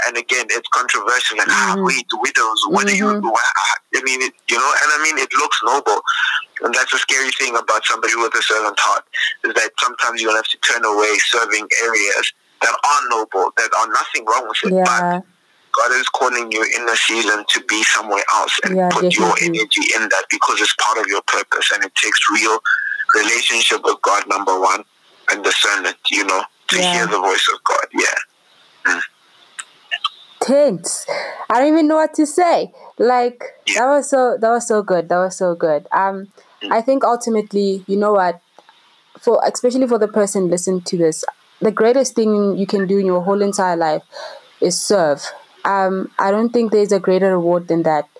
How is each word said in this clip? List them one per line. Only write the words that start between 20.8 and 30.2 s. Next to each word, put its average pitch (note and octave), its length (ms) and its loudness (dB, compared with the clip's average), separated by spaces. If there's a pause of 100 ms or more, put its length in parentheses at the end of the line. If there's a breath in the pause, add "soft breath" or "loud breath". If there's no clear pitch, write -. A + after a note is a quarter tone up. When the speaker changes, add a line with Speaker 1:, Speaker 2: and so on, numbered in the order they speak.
Speaker 1:
of G#2+ 80 -2
your G2 180 -2
purpose, - 480 -2
and G#2 100 -2
it - 120 -6
takes G#2+ 240 0 (100)
real A2 320 0 (540 loud breath)
relationship A2 680 0
with - 200 0
God, G2+ 260 0
number F#2+ 300 -2
one, F#2 240 0 (480)
and G2+ 120 -4
discernment, G2+ 540 0 (140)
you G2+ 120 0
know, F#2+ 200 0 (240)
to F#3 100 0
Speaker 2:
Yeah. F2+ 160 0
Speaker 1:
hear A2 140 0
the G2+ 100 0
voice F#2+ 340 2
of - 120 -4
God. - 300 -2
Yeah. - 220 0 (720)
Mm. F3+ 160 -2 (1400)